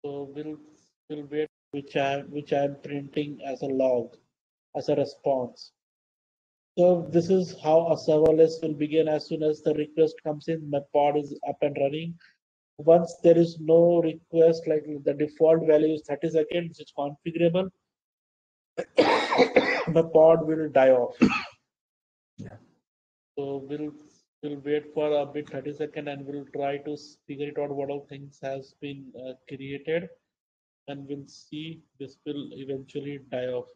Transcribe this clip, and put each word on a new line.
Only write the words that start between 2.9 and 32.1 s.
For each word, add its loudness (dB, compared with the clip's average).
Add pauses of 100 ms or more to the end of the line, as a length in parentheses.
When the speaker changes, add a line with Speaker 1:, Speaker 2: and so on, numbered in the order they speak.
Speaker 1:
as -8
a -6
log, 0 (600)
as -6
a 2
response. -4 (1040)
So 4
this 0
is 0
how 4
a 2
serverless 4
will -4
begin. 0
As -2
soon -6
as -2
the 0
request 0
comes -8
in, -6
my -2 (120)
pod 2
is -4 (120)
up -6
and -2
running. -4 (640)
Once 4
there 8
is 2
no 6
request, 2
like, 0 (200)
the 0
default 2
value 6
is -8
thirty -6
seconds, -2
it's -18
configurable. -2 (1040)
<coughs> -10 (1000)
The 4 (100)
pod 6
will -2
die 6
off. 2 (1200)
Speaker 2:
Yeah. -16 (840)
Speaker 1:
So -8
we'll, -8 (500)
we'll -8
wait -4
for 0
a -2
bit, -10
thirty -8
seconds, -8
and -10
we'll -10
try -6
to -8
s-, -18 (100)
figure -8
it -8
out -4
what -6
all -8
things -18
has -10
been, -12 (200)
uh, -12 (140)
created, -8 (800)
and -12
we'll -12
see -16 (200)
this -16 (100)